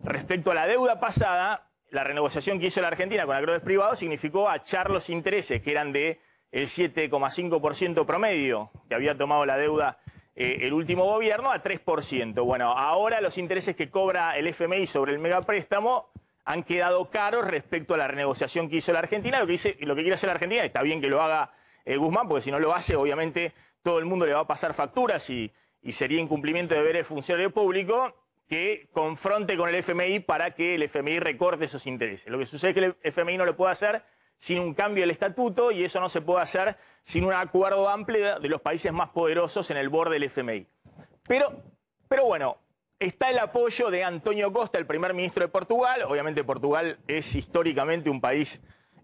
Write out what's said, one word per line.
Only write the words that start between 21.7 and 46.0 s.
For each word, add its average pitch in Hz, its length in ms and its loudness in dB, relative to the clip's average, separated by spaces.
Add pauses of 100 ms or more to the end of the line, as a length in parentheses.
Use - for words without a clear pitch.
eh, 131 120 -2
Guzmán, 170 300 0
porque 147 160 0
si 139 80 -6
no 139 80 0
lo 160 160 2
hace, 170 220 0
obviamente, 160 560 0 (280)
todo 170 200 0
el 165 60 -2
mundo 180 200 0
le 143 80 2
va 147 60 2
a 156 60 -2
pasar 151 280 -2
facturas 196 560 -2
y, 117 220 -6 (300)
y 123 100 -10
sería 143 280 0
incumplimiento 156 540 -2
de 151 60 4
deberes 160 260 2
funcionario 170 460 -2
público 202 640 0 (320)
que 185 440 -4
confronte 180 640 -2
con 170 120 2
el 170 80 0
F 180 160 0
M 180 160 0
I 202 100 2
para 170 320 0
que 175 240 0
el 160 80 0
F 147 160 -2
M 147 140 0
I 165 80 0
recorte 156 460 0
esos 139 200 -10
intereses. 113 420 -6
Lo 127 120 -4
que 127 60 -4
sucede 160 240 -2
es 185 40 0
que 190 120 2
el 180 160 -2
F 160 180 -2
M 170 120 -2
I 185 40 -4
no 185 80 0
lo 175 120 0
puede 185 140 2
hacer 208 320 0 (340)
sin 175 220 -4
un 170 160 -4
cambio 202 300 0
del 170 80 4
estatuto 233 580 0
y 180 140 0
eso 180 160 -2
no 180 80 0
se 170 140 -4
puede 175 200 2
hacer 190 340 -2 (280)
sin 170 200 -2
un 190 100 2
acuerdo 190 540 2
amplio 208 520 0
de 143 80 -2
los 156 120 0
países 165 320 0
más 165 180 0
poderosos 170 600 0
en 147 60 -4
el 139 120 0
borde 160 260 2
del 143 100 0
F 139 160 -2
M 117 160 -2
I. 92 100 -12 (560)
Pero, 269 400 2 (460)
pero 269 160 4
bueno, 156 340 0 (400)
está 226 320 0
el 247 80 2
apoyo 233 520 2
de 185 140 0
Antonio 196 480 0
Costa, 214 260 0
el 160 80 -4
primer 175 280 0
ministro 180 300 0
de 165 40 2
Portugal. 233 540 2